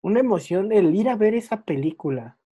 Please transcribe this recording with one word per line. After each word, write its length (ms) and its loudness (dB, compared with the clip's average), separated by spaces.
una 200 0
emoción 500 -2
el 240 4
ir 140 0
a 60 -2
ver 200 2
esa 280 -6
película. 760 -6